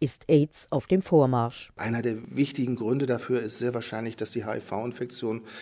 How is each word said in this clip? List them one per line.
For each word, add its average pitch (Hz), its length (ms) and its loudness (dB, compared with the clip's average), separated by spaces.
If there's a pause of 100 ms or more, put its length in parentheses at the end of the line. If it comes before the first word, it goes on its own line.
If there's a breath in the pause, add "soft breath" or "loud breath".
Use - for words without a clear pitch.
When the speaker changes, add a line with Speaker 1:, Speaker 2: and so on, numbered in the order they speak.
Speaker 1:
ist - 280 -2
aids 151 420 4
auf 139 160 0
dem 190 160 4
Vormarsch. 127 760 4
Speaker 2:
Einer 117 260 -2
der 117 140 0 (180)
wichtigen 127 400 0
Gründe 127 320 0
dafür 123 360 0
ist - 160 -6
sehr 123 160 -2
wahrscheinlich, 113 420 -6
dass - 140 -6
die 113 140 -4
H-I-V-Infektion 113 1000 -6 (200 loud breath)